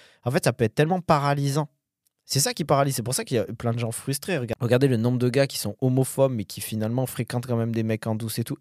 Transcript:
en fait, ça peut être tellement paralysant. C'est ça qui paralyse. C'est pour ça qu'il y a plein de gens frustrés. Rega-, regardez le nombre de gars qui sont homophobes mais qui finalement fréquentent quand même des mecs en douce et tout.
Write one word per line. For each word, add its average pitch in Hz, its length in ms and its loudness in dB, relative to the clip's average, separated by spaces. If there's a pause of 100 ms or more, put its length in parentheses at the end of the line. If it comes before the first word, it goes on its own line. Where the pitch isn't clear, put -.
(240)
en 123 80 0
fait, 160 120 0
ça 123 100 2
peut - 100 0
être 113 120 0
tellement 165 260 2
paralysant. 143 680 2 (640)
C'est 135 80 2
ça 240 140 0
qui 175 100 -4
paralyse. 139 300 2
C'est 120 80 -4
pour 123 140 -4
ça 226 100 -4
qu'il 127 120 0
y - 20 4
a 95 60 0
plein 113 280 -4
de 117 60 -4
gens 117 100 -4
frustrés. 139 480 -4
Rega-, 120 220 -4
regardez 127 280 4
le 127 100 4
nombre 123 200 2
de 123 120 2
gars 139 180 2
qui - 100 -8
sont 104 240 -4
homophobes 131 500 2
mais 110 140 -4
qui - 160 -12
finalement 113 460 -2
fréquentent 120 400 -6
quand 120 100 0
même 113 160 0
des 113 80 0
mecs 110 240 -2
en 113 80 0
douce 110 240 -4
et 117 60 0
tout. 139 180 -6